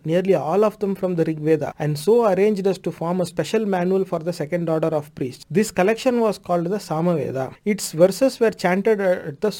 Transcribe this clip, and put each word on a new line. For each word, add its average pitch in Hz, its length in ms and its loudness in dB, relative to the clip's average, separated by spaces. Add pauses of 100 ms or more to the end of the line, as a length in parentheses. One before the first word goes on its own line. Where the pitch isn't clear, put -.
(100)
nearly 185 240 2 (140)
all 190 200 2
of 202 140 -2
them 196 180 -2
from 185 180 -2
the 160 100 2
Rig 160 200 -4
Veda, 156 300 2
and 151 140 -2 (120)
so 214 100 4 (160)
arranged 190 420 2
as 180 120 -4
to 175 60 -2 (100)
form 175 240 -2
a - 80 -2
special 220 320 -2 (120)
manual 185 340 0
for 170 180 -4
the 170 120 -4
second 165 340 -4
order 160 260 0
of 151 60 -10 (120)
priests. 123 260 -8 (140)
This 214 200 2
collection 220 380 2 (100)
was 202 200 -2
called 175 280 0
the 208 140 -4
Samaveda. 151 580 -2 (260)
Its 202 140 -4 (160)
verses 190 400 4
were 220 120 2 (100)
chanted 196 360 2
at 180 440 -2
the 208 160 0